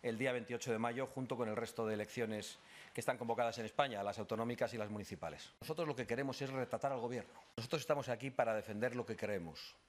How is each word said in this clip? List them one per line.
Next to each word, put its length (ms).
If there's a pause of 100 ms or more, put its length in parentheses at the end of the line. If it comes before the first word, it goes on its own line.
el 160
día 140
veintiocho 400
de 80
mayo, 280
junto 280
con 140
el 80
resto 280
de 100
elecciones 600 (360)
que 80
están 160
convocadas 400
en 80
España, 360
las 160
autonómicas 560
y 40
las 120
municipales. 720
Nosotros 260
lo 120
que 100
queremos 340
es 100
retratar 420
al 80
gobierno. 320 (240)
Nosotros 240
estamos 260
aquí 220
para 260
defender 400
lo 100
que 120
creemos. 580 (140)